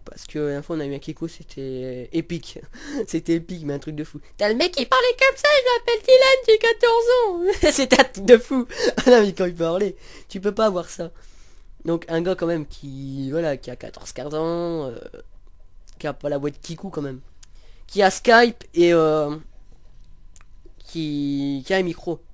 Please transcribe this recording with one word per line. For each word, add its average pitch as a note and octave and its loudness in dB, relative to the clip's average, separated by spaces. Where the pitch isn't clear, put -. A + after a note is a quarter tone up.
parce - -20
que - -8
la C#3+ -4
fois E3 -8
on D#3 -6
a C#3+ -6
eu C#3 -8
un C3+ -10
Kikou, D#3+ -10
c'était B2+ -12
épique. E3 -8
<laughs> C#4+ -8
C'était E3 -2
épique, E3 -8
mais C#3+ -6
un C#3 -8
truc D#3 -14
de D3+ -8
fou. - -16
T'as G#3 -2
le A3 0
mec F4+ 0
qui B3+ -4
parlait B4+ 2
comme C5+ 2
ça, D5 0
je B4 2
m'appelle A#4 -2
Dylan, C5 6
j'ai A4 6
quatorze A#4 2
ans. F4 2
<laughs> - -
C'était B3 4
un - 8
truc G3 -12
de B3 10
fou. B3 -2
<laughs> - 0
Ah B3+ 8
non, A#3+ 8
mais G3 2
quand F#3 -4
il F3 -6
parlait, F3 -2
tu F#3+ -12
peux G3+ -4
pas A3 0
avoir F3+ -2
ça. E3 -12
Donc E3 -2
un E3 -2
gars F3+ -2
quand F3 -6
même E3 -2
qui, C3+ -10
voilà, D#3 -2
qui B2 -14
a B2 -14
quatorze, - -16
quinze C#3+ -12
ans, E3 -4
euh, A#2 -12
qui - -10
a D3 -6
pas D3 -8
la D3 -2
voix C#3+ -4
de C#3+ -12
Kikou E3+ -14
quand D#3 -8
même. C3 -10
Qui G3 -2
a F#3+ 6
Skype A#3+ 4
et, F3 4
euh, D#3 2
qui, C#3+ -6
qui F#3+ -4
a F#3+ 4
un F#3+ 2
micro E3+ -8